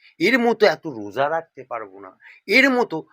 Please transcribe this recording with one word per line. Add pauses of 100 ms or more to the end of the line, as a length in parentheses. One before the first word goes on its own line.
(180)
এর
মতো
এত
রোজা
রাখতে
পারবো
না, (280)
এর
মতো